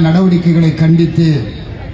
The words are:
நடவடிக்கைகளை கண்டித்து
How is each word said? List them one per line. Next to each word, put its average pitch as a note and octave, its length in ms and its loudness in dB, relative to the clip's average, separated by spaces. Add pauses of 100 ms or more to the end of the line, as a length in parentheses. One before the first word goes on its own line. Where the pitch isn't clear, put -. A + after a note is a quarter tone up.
நடவடிக்கைகளை E3+ 640 2 (100)
கண்டித்து E3 480 2 (640)